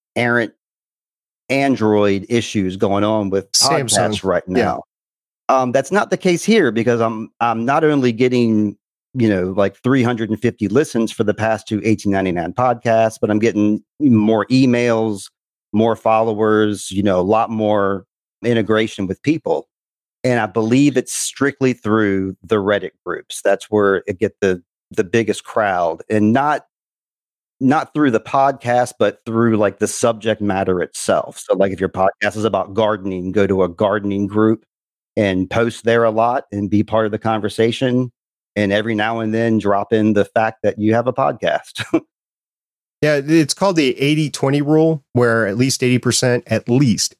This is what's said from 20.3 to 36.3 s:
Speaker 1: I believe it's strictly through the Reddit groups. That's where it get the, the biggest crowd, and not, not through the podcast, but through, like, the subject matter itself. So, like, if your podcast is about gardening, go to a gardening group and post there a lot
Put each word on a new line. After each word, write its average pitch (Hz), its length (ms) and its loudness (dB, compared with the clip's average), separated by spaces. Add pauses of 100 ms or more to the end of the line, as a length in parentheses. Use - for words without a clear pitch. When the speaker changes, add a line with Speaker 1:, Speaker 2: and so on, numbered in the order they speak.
Speaker 1:
I 107 60 0
believe 117 520 2
it's - 160 -4
strictly 135 600 -2
through 98 720 -2
the 104 140 0
Reddit 98 340 -2 (140)
groups. - 380 -10
That's 98 280 -2
where 98 340 2
it 95 140 -6
get 101 200 -4
the, 92 240 0 (280)
the 107 120 -2
biggest 104 400 -2
crowd, 87 640 -2
and 107 220 2
not, 139 360 0 (920)
not 135 340 0
through 151 180 2
the 110 80 0
podcast, 123 800 0
but 104 260 0
through, 113 320 2
like, 101 220 0
the 104 80 0
subject 110 520 -2
matter 95 420 0
itself. - 580 -4
So, - 160 -2
like, 98 160 0
if 92 80 -10
your 95 100 -2
podcast 101 480 -2
is 107 80 -2
about 98 280 -2
gardening, 95 580 -2
go 98 160 2
to 95 160 0
a 87 60 0
gardening 101 580 -2
group 110 360 0 (540)
and 95 320 0
post 117 360 -2
there 117 180 2
a 113 80 2
lot 120 400 -2